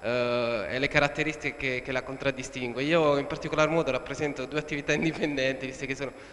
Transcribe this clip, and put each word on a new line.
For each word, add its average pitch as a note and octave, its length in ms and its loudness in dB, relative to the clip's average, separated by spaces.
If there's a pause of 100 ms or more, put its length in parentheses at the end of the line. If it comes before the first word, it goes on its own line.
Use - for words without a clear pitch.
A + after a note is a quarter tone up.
eh, A#2+ 640 0
e B2 80 -2
le C#3 100 0
caratteristiche D3 680 2
che, B2+ 260 -2
che C#3 100 -8
la B2+ 120 0
contraddistingue. C3 800 -4
Io D3+ 340 6
in C#3 80 0
particolar D#3 440 0
modo D#3+ 200 2
rappresento C3+ 560 -2
due C#3+ 140 -2
attività D3 340 -2
indipendenti, C#3 720 0
visto C3 220 -6
che C3+ 80 -2
sono C3+ 160 -6 (220)